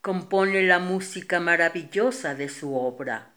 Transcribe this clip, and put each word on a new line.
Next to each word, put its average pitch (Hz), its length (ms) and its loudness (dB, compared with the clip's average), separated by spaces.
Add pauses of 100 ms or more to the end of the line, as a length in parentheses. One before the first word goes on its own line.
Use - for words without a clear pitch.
compone 190 600 2
la 185 160 6
música 185 600 -2
maravillosa 170 960 0
de 139 140 -6
su 139 260 -8
obra 127 640 -4